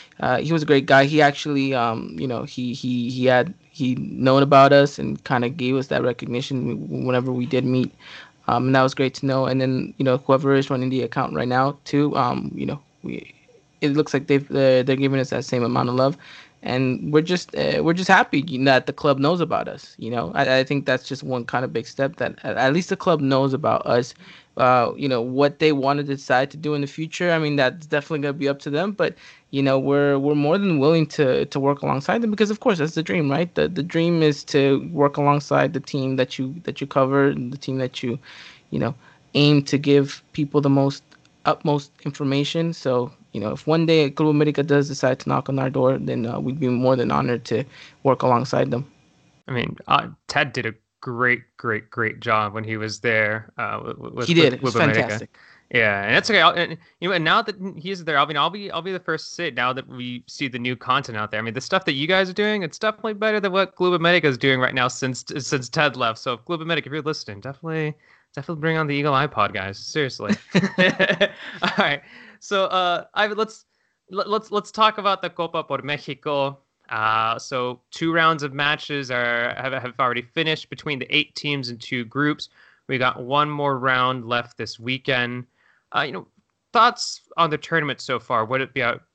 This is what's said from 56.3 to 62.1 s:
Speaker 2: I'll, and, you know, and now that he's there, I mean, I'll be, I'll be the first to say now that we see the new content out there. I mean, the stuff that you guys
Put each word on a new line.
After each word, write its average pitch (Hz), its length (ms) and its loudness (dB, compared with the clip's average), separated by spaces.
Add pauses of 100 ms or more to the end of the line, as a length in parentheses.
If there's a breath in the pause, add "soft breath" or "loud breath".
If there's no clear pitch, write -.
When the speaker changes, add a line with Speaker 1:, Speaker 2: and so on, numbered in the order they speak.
Speaker 2:
I'll, 170 100 8
and, 165 260 -4 (220 soft breath)
you 170 80 -4
know, 190 80 0
and 160 80 0
now 180 180 2
that 214 140 -10 (200)
he's 175 280 -10
there, 151 160 0
I 147 60 4
mean, 151 120 -4
I'll 156 140 0
be, 202 180 -12
I'll 165 140 -8
be 190 80 -8
the 180 80 -6
first 160 300 -6
to - 60 -16
say 170 140 -6
now 123 240 -2
that 131 140 -8
we 123 400 -12
see - 200 -6
the 123 120 -8
new 123 160 -4
content 127 420 -4
out 107 140 -6
there. 107 80 -4
I 110 40 -4
mean, 113 120 -6
the 127 60 -6
stuff 185 240 -2
that 160 80 0
you 139 120 -4
guys 185 240 2